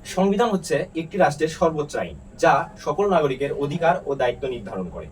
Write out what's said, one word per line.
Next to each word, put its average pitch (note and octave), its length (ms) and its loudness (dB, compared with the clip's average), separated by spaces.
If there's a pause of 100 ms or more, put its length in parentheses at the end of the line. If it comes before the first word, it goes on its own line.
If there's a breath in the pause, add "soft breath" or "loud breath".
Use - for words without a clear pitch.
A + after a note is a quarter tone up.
সংবিধান G3+ 440 2
হচ্ছে F3+ 460 -2
একটি E3 220 -6
রাষ্ট্রের D#3 300 2
সর্বোচ্চ D#3 480 -2
আইন, F#2+ 200 -6 (220)
যা - 400 4
সকল F3+ 320 0
নাগরিকের C#3 440 2
অধিকার D#3+ 420 2 (100)
ও C#3 100 -2
দায়িত্ব B2+ 320 -2
নির্ধারণ G2+ 420 -6
করে। E2+ 220 -10